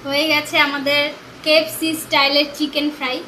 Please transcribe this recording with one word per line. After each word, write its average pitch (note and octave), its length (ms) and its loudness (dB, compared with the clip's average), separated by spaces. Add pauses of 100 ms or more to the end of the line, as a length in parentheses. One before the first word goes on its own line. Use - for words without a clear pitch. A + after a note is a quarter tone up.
হয়ে C#4+ 240 0
গেছে D4+ 300 0
আমাদের C#4+ 520 0 (340)
কেএফসি D#4 520 2
স্টাইলের C#4+ 480 2 (140)
চিকেন D4 320 -2
ফ্রাই। C#4 380 -6